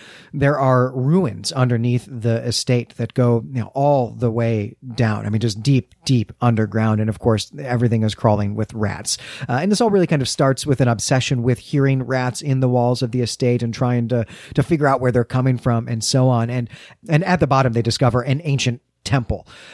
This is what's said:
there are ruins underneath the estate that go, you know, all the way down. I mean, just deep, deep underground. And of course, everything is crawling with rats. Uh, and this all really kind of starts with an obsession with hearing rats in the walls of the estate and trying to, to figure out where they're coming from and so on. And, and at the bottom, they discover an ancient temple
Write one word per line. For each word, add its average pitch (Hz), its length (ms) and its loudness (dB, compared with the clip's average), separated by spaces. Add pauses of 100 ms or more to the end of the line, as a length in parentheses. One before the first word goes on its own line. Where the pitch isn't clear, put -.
(320)
there 143 260 0
are 127 340 2
ruins 131 600 0
underneath 123 560 0
the 117 360 -2
estate 120 520 -2
that 117 160 -6
go, 120 400 2
you 127 80 -4
know, - 140 -8
all 139 360 2
the 113 200 -2
way 113 460 -2 (180)
down. 107 320 0
I 104 40 -2
mean, 110 100 0
just 110 220 -2
deep, 135 420 0
deep 120 360 0
underground. 110 600 0
And 110 100 -2
of 104 80 -6
course, 110 400 0
everything 120 460 0
is 104 100 -2
crawling 104 400 0
with 110 180 -6
rats. 107 460 -6 (300)
Uh, 123 120 -2
and 196 120 0
this 202 80 2
all 233 100 2
really 190 160 4
kind 143 160 0
of 120 60 -2
starts 135 360 0
with 143 160 0
an 127 80 4
obsession 123 540 0
with 120 160 2
hearing 135 460 0
rats 127 360 -2
in 135 200 0
the 131 80 2
walls 123 340 2
of 120 80 -2
the 123 100 -2
estate 120 420 0
and 117 120 -4
trying 123 340 0
to, 117 160 0 (300)
to 147 80 2
figure 151 240 0
out 135 140 2
where 127 100 2
they're 120 140 2
coming 127 340 0
from 120 300 -2
and 113 160 -4
so 131 240 2
on. 117 220 2
And, 123 200 -4 (380)
and 160 160 2
at 180 160 2
the 165 60 4
bottom, 131 260 2
they 117 100 2
discover 120 400 2
an 135 220 -2
ancient 131 360 -2 (240)
temple 117 420 -2 (280)